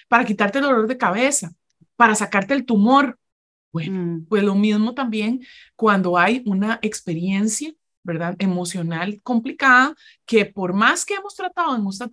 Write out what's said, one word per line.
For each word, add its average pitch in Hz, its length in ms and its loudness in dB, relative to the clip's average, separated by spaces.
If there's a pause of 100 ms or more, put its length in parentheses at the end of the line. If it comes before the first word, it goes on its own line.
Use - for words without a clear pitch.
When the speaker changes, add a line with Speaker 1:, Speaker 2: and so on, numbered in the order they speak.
Speaker 1:
Para 233 160 4
quitarte 208 360 0
el 277 60 0
dolor 233 220 2
de 254 100 -4
cabeza, 226 540 -2 (440)
para 214 200 4
sacarte 202 400 0
el 269 100 -2
tumor. 240 520 4 (540)
Bueno, 170 300 -6
Speaker 2:
Mm. 170 240 -4
Speaker 1:
pues 202 180 0
lo 202 120 2
mismo 214 380 2
también 240 520 -4 (300)
cuando 190 420 2
hay 214 280 2
una 208 360 -2
experiencia, 202 880 -4 (320)
¿verdad? 170 360 -6
Emocional 180 840 -4
complicada, 254 720 2 (300)
que 208 200 2
por 185 280 -6
más 247 320 2
que 403 80 -6
hemos 403 220 -10
tratado 349 400 -4
en 208 120 -2
estas, 196 260 -8